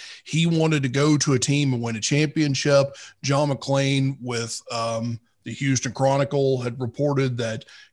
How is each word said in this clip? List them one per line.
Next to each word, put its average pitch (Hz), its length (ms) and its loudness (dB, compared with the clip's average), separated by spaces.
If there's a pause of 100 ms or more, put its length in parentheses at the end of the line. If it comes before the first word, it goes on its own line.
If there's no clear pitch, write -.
(240)
he 170 220 0
wanted 160 360 2
to 135 60 0
go 143 300 4
to 139 160 2
a 123 40 4
team 143 340 2
and 120 100 -2
win 117 120 -4
a 107 60 -8
championship, 147 960 2 (260)
John 139 280 2
McClain 139 680 0
with, 117 400 -6 (120)
um, 113 480 -4 (240)
the 113 80 -10
Houston 135 400 -2
Chronicle 135 680 2
had 123 200 -6
reported 135 560 0
that 113 280 -6 (280)